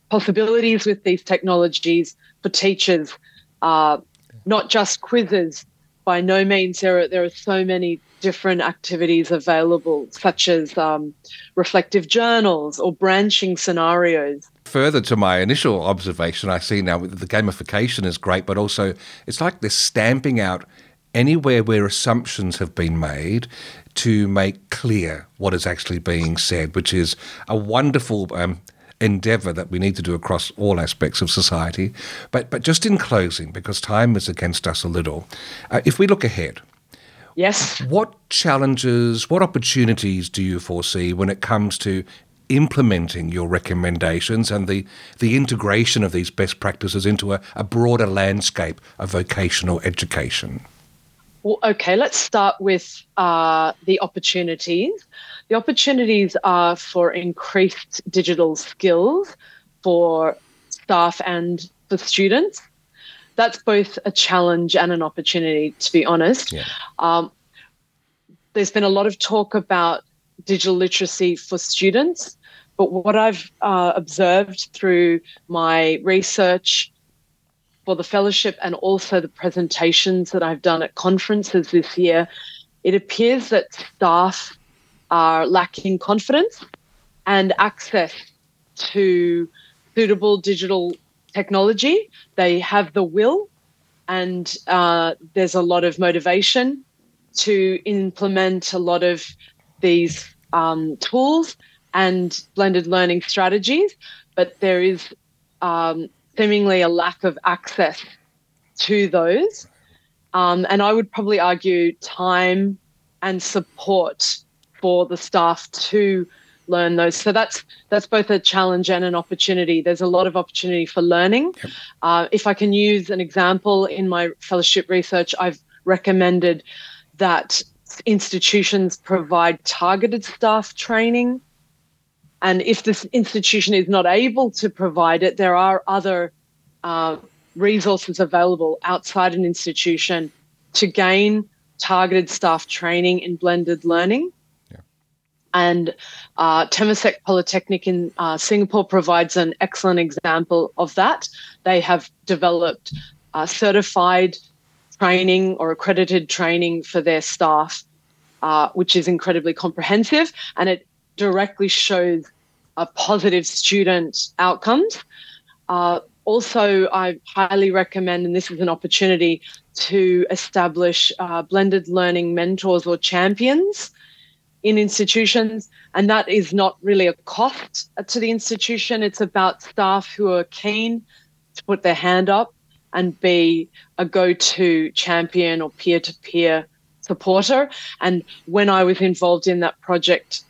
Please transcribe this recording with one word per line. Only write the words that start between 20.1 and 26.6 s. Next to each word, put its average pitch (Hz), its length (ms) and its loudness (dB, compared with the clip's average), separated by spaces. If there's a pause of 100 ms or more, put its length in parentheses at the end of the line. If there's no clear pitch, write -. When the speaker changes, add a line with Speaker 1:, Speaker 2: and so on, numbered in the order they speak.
Speaker 2:
out 92 260 -4 (480)
anywhere 135 500 4
where 107 220 2
assumptions 107 720 -2
have 85 160 -6
been 82 260 -2
made 80 480 -4 (480)
to 104 320 2
make 98 440 -2
clear 85 560 -4 (100)
what 98 160 0
is 90 140 -4
actually 87 320 -4
being 82 380 -2
said, 80 380 -4